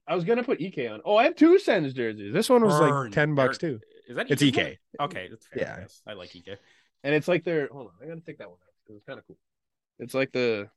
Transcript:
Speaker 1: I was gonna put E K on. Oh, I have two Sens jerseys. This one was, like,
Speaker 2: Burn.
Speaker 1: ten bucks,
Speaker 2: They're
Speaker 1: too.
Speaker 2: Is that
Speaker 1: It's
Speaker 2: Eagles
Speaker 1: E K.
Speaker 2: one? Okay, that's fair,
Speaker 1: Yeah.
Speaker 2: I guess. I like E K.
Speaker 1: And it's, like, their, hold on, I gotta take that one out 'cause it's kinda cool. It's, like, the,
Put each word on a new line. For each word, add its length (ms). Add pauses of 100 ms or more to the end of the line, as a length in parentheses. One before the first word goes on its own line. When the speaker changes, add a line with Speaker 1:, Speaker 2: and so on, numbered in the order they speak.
Speaker 1:
I 80
was 80
gonna 200
put 160
E 120
K 160
on. 180
Oh, 120
I 80
have 100
two 240
Sens 340
jerseys. 400
This 160
one 140
was, 160
like, 100
Speaker 2:
Burn. 220
Speaker 1:
ten 240
bucks, 240
Speaker 2:
They're 140
Speaker 1:
too. 60 (280)
Speaker 2:
Is 80
that 160
Speaker 1:
It's 100
Speaker 2:
Eagles 240
Speaker 1:
E 60
K. 60 (200)
Speaker 2:
one? 120
Okay, 200
that's 180
fair, 160
Speaker 1:
Yeah. 120
Speaker 2:
I 60
guess. 260
I 60
like 220
E 60
K. 160 (460)
Speaker 1:
And 100
it's, 140
like, 160
their, 240
hold 200
on, 140
I 60
gotta 140
take 180
that 100
one 80
out 160 (140)
'cause 100
it's 80
kinda 220
cool. 100 (640)
It's, 160
like, 160
the, 440